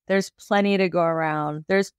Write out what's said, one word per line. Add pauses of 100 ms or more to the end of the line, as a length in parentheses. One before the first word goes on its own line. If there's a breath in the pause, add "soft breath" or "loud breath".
there's
plenty
to
go
around.
There's